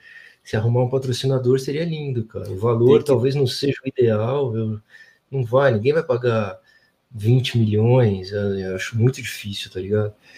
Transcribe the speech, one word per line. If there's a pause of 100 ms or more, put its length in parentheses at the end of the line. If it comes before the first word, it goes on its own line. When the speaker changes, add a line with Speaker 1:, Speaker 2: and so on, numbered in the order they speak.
(440)
Speaker 1:
se
arrumar
um
patrocinador
seria
lindo,
cara.
O
valor
Speaker 2:
Tem
que
Speaker 1:
talvez
não
seja
o
ideal,
eu, (520)
não
vai,
ninguém
vai
pagar (520)
vinte
milhões,
eu,
eu
acho
muito
difícil,
tá
ligado? (240)